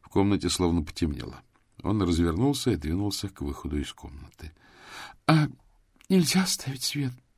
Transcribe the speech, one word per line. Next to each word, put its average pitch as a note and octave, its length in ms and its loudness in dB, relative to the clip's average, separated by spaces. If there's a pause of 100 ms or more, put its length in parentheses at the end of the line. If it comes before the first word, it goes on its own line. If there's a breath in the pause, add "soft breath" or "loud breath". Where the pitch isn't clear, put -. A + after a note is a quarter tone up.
В - 60 -20
комнате G2 420 2
словно E2+ 320 2
потемнело. C2+ 580 -4 (420)
Он G2+ 200 0
развернулся F2+ 680 2
и F2+ 40 2
двинулся F#2+ 520 -4
к - 140 -12
выходу D2 360 -6
из C2+ 140 -6
комнаты. — - 600 -16 (720 loud breath)
А D3+ 220 6 (600)
нельзя F#3 340 4
оставить C3+ 400 -4
свет? C3+ 300 -4 (240)